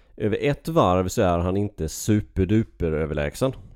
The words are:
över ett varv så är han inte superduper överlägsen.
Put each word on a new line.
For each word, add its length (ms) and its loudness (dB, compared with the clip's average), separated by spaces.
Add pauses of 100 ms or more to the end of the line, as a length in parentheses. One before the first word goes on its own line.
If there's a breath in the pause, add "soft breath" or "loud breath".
(160 soft breath)
över 240 -2
ett 280 -2
varv 400 4
så 140 0
är 160 2
han 180 -2
inte 320 -4
superduper 1040 0
överlägsen. 600 -2 (240)